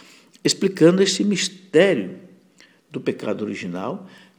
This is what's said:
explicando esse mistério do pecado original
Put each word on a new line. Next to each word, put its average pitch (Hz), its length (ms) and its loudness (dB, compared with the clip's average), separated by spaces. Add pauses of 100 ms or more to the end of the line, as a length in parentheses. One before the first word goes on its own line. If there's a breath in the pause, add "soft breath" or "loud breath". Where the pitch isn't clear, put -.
(440 loud breath)
explicando 185 580 2
esse 196 220 0
mistério 170 920 0 (760 soft breath)
do 135 100 -8
pecado 117 420 -4
original 104 640 -6 (320 loud breath)